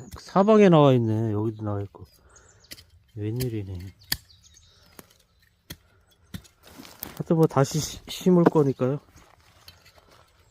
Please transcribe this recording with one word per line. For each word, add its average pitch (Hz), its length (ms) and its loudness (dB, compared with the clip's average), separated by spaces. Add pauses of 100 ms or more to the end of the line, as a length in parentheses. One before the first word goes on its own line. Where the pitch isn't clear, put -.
(200)
사방에 208 480 4
나와 147 260 6
있네. 113 380 0
여기도 110 320 -4
나와 104 200 -6
있고. 95 220 -18 (1120)
웬일이네. 107 640 -8 (3250)
하여튼 170 220 -4
뭐 160 100 2
다시 139 320 -2
시-, - 200 -10 (100)
심을 180 340 2
거니까요. 139 560 -2 (1500)